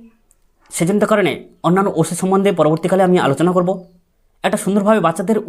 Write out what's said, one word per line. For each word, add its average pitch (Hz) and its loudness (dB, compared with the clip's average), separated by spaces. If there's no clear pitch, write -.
সেজন্য 202 0
কারণে 190 2
অন্যান্য 190 2
ওষুধ 165 -2
সম্বন্ধে 190 2
পরবর্তীকালে 165 0
আমি 180 4
আলোচনা 151 0
করব। 180 2
একটা 196 -2
সুন্দরভাবে 202 2
বাচ্চাদের 180 -2